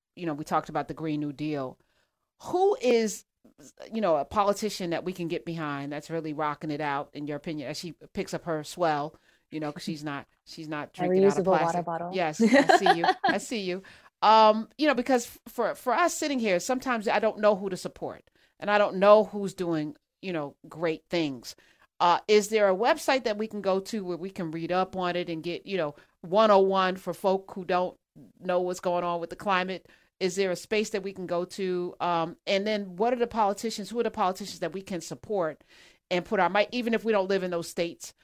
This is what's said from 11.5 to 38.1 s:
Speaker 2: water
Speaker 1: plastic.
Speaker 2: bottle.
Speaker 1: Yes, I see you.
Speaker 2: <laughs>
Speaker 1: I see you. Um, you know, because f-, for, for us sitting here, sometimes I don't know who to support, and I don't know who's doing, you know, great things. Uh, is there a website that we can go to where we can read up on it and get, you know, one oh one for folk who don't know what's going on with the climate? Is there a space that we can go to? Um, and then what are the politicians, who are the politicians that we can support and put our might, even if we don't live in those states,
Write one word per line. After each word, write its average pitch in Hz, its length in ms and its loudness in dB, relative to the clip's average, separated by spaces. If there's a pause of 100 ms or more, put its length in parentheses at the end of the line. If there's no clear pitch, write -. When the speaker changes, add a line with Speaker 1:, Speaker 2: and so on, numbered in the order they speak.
Speaker 2:
water 160 140 4
Speaker 1:
plastic. 170 200 -2
Speaker 2:
bottle. 170 300 -8
Speaker 1:
Yes, 165 260 -2
I 277 360 6
see 381 220 4
you. 170 60 0 (120)
Speaker 2:
<laughs> - 80 -16
Speaker 1:
I 349 140 2
see 233 220 -6
you. 185 220 -4 (400)
Um, 214 460 8 (100)
you 302 80 2
know, 277 80 4
because 247 320 2
f-, - 260 -20
for, 190 220 -2
for - 180 -2
us 330 220 2
sitting 285 240 -2
here, 196 220 2
sometimes 247 480 -2
I 233 100 2
don't 214 200 0
know 208 180 4
who 196 140 -6
to 175 60 -6
support, - 460 -10 (380)
and 202 100 -2
I 208 80 6
don't 202 180 2
know 208 280 8
who's 196 300 -6
doing, 160 420 -4 (260)
you 185 100 -8
know, 147 220 -6 (140)
great 160 420 -4
things. 143 460 -4 (440)
Uh, 175 180 4 (100)
is 208 200 6
there 208 200 4
a 185 80 4
website 269 480 2
that 208 140 -2
we 220 100 -4
can 208 120 -8
go 190 200 0
to 196 240 -6
where 180 120 -6
we 180 140 -8
can 165 220 -6
read 165 180 -6
up 185 260 0
on 175 200 -2
it 175 120 -4
and 160 140 -6
get, 170 240 -8
you 190 100 -4
know, 151 200 -2 (240)
one 214 300 4
oh 196 100 8
one 190 340 2
for 185 180 -8
folk 190 420 -2
who 185 100 -10
don't 180 320 -2 (420)
know 180 220 0
what's 180 180 -4
going 175 240 0
on 175 180 -2
with 170 100 -8
the 180 60 -10
climate? 185 520 -2 (320)
Is 185 140 0
there 190 160 0
a 175 60 -2
space 214 340 -2
that 196 120 -4
we 196 100 -8
can 185 140 -10
go 175 180 -2
to? 180 560 -4
Um, 170 360 -2 (100)
and 196 200 0
then 202 300 -4
what 233 160 2
are 254 60 0
the 233 100 0
politicians, 214 640 -2
who 233 100 -6
are 233 40 0
the 220 60 -2
politicians 190 500 -4
that 165 120 -4
we 190 100 -8
can 190 180 -8
support 175 600 -4 (480)
and 180 140 0
put 208 160 0
our 175 80 4
might, 208 240 2
even 233 220 -2
if 214 100 -2
we 226 80 0
don't 196 160 2
live 196 160 2
in 180 80 -4
those 170 160 -4
states, - 560 -6